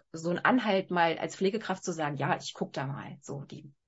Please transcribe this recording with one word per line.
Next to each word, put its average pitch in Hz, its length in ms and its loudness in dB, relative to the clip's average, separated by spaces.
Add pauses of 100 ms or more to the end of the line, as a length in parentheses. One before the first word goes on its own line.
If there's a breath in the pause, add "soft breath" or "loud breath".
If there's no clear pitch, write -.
(140)
so 165 160 -4
einen 175 100 0
Anhalt 208 520 4
mal 170 260 4
als - 180 -4
Pflegekraft 190 480 0
zu 185 80 -2
sagen, 151 260 -2
„Ja, 143 200 0
ich - 160 -10
guck - 200 -6
da 139 120 -2
mal.“ 135 360 -8
So, 139 220 -10
die - 280 -16 (160)